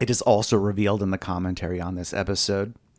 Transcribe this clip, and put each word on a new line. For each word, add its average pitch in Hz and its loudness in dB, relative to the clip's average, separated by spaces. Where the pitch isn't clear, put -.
it 123 0
is 123 0
also 110 4
revealed 101 2
in 95 0
the 95 0
commentary 90 -4
on 90 -6
this 90 -6
episode 101 0